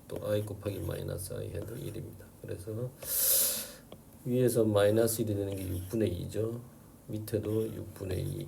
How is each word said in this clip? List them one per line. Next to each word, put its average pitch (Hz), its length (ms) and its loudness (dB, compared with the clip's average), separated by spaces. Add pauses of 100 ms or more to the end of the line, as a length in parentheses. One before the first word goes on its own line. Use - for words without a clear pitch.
또 101 80 -6 (120)
I 104 120 4
곱하기 101 380 -4
마이너스 92 540 -4
I - 140 -6
해도 101 300 -8
일입니다. - 480 -10 (160)
그래서 110 480 -6 (1400)
위에서 123 400 6
마이너스 107 560 6
일이 107 120 0
되는 98 220 0
게 95 100 -4
육분의 92 440 0
이죠. 104 500 -2 (480)
밑에도 110 680 0
육분의 92 480 -4
이. 95 260 -4